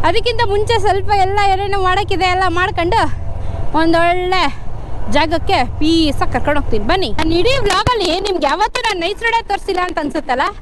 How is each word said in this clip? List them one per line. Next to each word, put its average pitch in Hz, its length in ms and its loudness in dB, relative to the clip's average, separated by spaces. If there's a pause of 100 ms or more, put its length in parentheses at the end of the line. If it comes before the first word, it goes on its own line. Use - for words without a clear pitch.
ಅದಕ್ಕಿಂತ 453 380 2
ಮುಂಚೆ 415 340 0
ಸ್ವಲ್ಪ 403 320 2
ಎಲ್ಲ 392 280 2 (140)
ಏನೇನೋ 392 280 -2
ಮಾಡೋಕ್ಕಿದೆ 370 440 0
ಎಲ್ಲ 370 220 0
ಮಾಡ್ಕೊಂಡು 349 840 0 (460)
ಒಂದೊಳ್ಳೆ 339 800 2 (560)
ಜಾಗಕ್ಕೆ 311 680 0
ಪೀಸಾಗಿ 320 520 2
ಕರ್ಕೊಂಡು 285 300 2
ಹೋಗ್ತೀನಿ. 208 240 0
ಬನ್ನಿ. 381 260 0
ನಾನು 320 220 0
ಇಡೀ 453 260 2
ವ್ಲಾಗಲ್ಲಿ 403 600 0
ನಿಮ್ಗೆ 359 280 -2
ಯಾವತ್ತೂ 427 340 -2
ನಾನು 440 180 -2
ನೈಸ್ 370 240 -6
ರೋಡೇ 453 180 0
ತೋರಿಸಿಲ್ಲ 392 420 -4
ಅಂತ 359 160 -6
ಅನ್ಸುತ್ತಲ್ಲ 285 420 -4 (200)